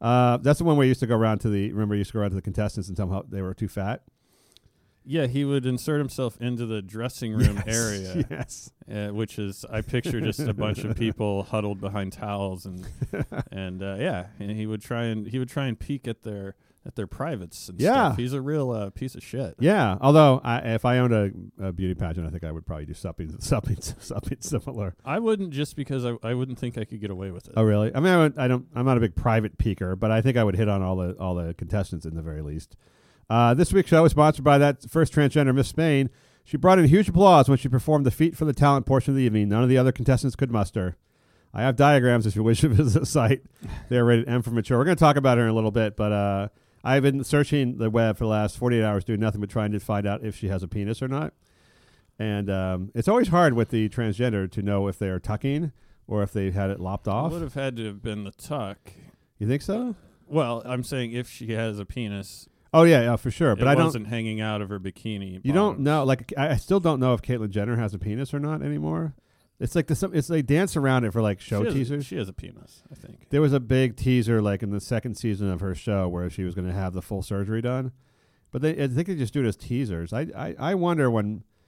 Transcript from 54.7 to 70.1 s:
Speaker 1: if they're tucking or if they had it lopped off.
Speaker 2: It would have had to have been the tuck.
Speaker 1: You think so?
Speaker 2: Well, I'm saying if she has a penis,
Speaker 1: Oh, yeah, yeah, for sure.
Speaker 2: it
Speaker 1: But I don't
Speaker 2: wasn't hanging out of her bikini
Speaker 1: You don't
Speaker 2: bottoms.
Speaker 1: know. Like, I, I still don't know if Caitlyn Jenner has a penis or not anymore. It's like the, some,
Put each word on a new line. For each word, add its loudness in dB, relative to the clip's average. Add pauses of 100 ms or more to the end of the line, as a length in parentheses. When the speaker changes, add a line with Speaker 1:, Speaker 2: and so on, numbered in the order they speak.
Speaker 1:
if -6
they're -4
tucking -4 (360)
or -2
if -6
they -2
had -2
it -6
lopped -6
off. -2
Speaker 2:
It -6
would -6
have -10
had -6
to -6
have -12
been -8
the -12
tuck. -10 (600)
Speaker 1:
You -4
think 0
so? -4 (320)
Speaker 2:
Well, -2
I'm -6
saying -6
if -8
she -10
has -4
a -8
penis, -10 (260)
Speaker 1:
Oh, 10
yeah, 8
yeah, 2
for -4
sure. 2
Speaker 2:
it 0
Speaker 1:
But 2
I 6
don't 4
Speaker 2:
wasn't -4
hanging -6
out -4
of -8
her -8
bikini -10
Speaker 1:
You 0
don't 4 (140)
Speaker 2:
bottoms. 0
Speaker 1:
know. 2
Like, 0
I, 0
I 0
still 0
don't 2
know 4
if -2
Caitlyn -4
Jenner -2
has -2
a -8
penis -6
or -4
not -4
anymore. -4 (440)
It's -4
like 0
the, -2
some, -4